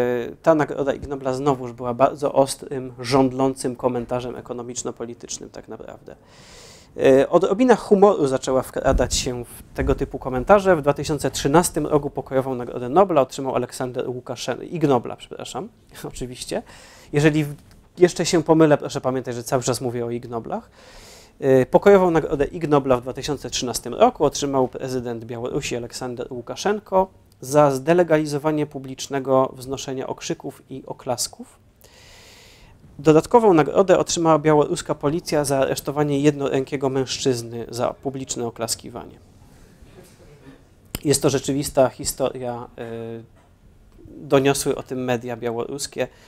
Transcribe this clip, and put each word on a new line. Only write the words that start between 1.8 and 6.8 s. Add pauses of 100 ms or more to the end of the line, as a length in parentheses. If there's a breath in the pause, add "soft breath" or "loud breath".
bardzo
ostrym,
żądlącym
komentarzem
ekonomiczno-politycznym
tak
naprawdę. (800 loud breath)